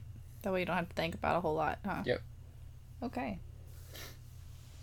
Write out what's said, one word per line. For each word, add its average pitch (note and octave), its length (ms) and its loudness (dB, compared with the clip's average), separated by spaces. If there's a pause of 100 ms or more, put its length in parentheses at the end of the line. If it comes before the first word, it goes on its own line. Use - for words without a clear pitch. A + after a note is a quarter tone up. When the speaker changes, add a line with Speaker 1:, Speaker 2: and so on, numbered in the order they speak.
(420)
Speaker 1:
That G3 120 2
way F#3 80 6
you F3+ 40 4
don't E3+ 120 4
have F3 120 2
to - 60 -8
think E3 180 2
about D#3 240 6
a F3 40 6
whole D#3+ 120 6
lot, D#3 320 4
huh? F#3 200 2
Speaker 2:
Yep. - 160 4 (800)
Speaker 1:
Okay. B3 360 -2 (1400)